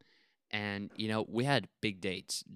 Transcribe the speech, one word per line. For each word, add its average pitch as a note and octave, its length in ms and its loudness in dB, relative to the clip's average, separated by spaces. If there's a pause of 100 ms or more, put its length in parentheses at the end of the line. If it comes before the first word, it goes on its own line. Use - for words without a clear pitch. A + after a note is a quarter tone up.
(520)
And, G2+ 440 -2
you A2 120 -2
know, A2 200 2
we A#2 160 2
had C3+ 240 4 (120)
big G2 200 0
dates, F#2 420 -4 (140)